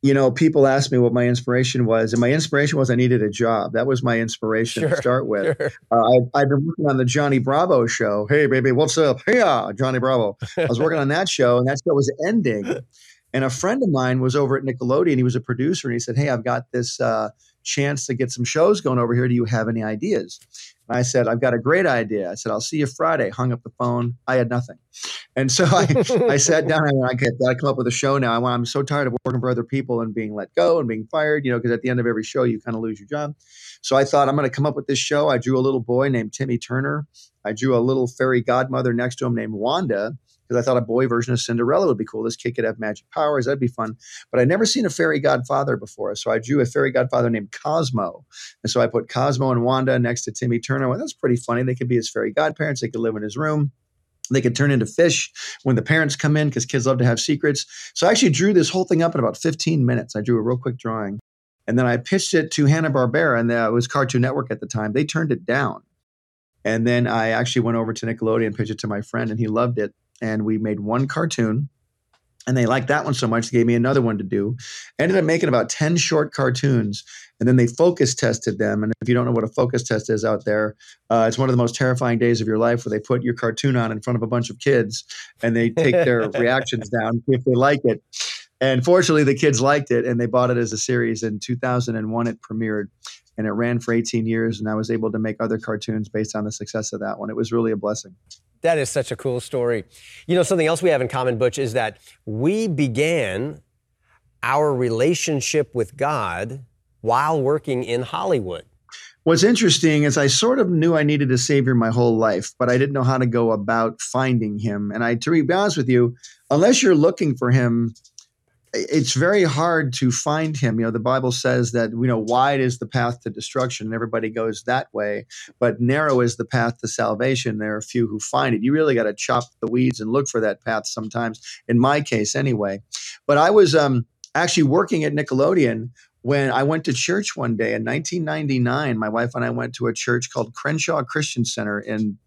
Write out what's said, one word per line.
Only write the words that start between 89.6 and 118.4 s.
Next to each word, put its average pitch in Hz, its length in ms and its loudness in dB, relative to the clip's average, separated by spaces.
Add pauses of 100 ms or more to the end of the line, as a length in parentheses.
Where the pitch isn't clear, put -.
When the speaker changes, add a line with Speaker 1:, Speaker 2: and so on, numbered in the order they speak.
Speaker 1:
liked 143 320 2
it, 117 120 2
and 120 160 -2
they 120 60 0
bought 123 240 2
it 120 60 2
as 113 160 -2
a 110 60 -6
series. 113 440 -2
In 107 160 -4
two 123 160 -6
thousand 123 400 -2
and 110 160 -4
one, 117 160 -2
it 113 140 -6
premiered, 110 460 -4 (500)
and 107 100 -4
it 104 60 -2
ran 117 260 0
for 117 160 -2
eighteen 113 320 -2
years, 113 320 -2
and 107 100 -6
I 107 60 -2
was 110 160 -4
able 110 220 -2
to 107 80 -4
make 110 180 -4
other 110 200 -2
cartoons 107 500 -6
based 107 260 -6
on 107 80 -4
the 104 80 -6
success 107 420 -8
of 101 60 -10
that 101 220 -8
one. 104 100 -8
It 110 60 -8
was 113 160 -4
really 117 180 0
a 104 60 -2
blessing. 104 400 -6 (460)
Speaker 2:
That 165 140 2
is 139 140 -2
such 135 220 -4
a 110 40 -6
cool 123 220 -4
story. 120 460 -2 (420)
You 170 80 0
know, 180 80 4
something 165 240 2
else 160 160 0
we 180 80 4
have 139 100 4
in 127 60 0
common, 127 320 -2
Butch, 123 220 0
is 117 140 -2
that 110 240 -2 (280)
we 165 400 -2
began 143 920 -2 (840)
our 143 320 2
relationship 131 1000 0
with 113 200 -2
God 120 680 -4 (360)
while 139 400 2
working 135 440 0
in 117 180 -2
Hollywood. 120 640 -2 (580)
Speaker 1:
What's 165 220 4
interesting 170 580 4
is 147 160 2
I 143 80 4
sort 226 320 2
of 190 100 2
knew 165 280 2
I 151 80 2
needed 143 260 2
a 123 80 2
savior 135 380 2
my 113 140 4
whole 117 260 4
life, 110 420 0
but 123 100 2
I 123 100 2
didn't 139 160 0
know 135 100 0
how 131 140 2
to 127 80 2
go 117 260 2
about 113 480 0
finding 120 580 -2
him. 104 320 -4
And 110 140 -4
I, 120 100 0
to 117 160 -4 (140)
be 170 100 0
honest 190 220 0
with 131 120 -2
you, 120 280 2 (340)
unless 202 320 6
you're 185 140 6
looking 156 400 2
for 123 160 0
him, 117 420 2 (800)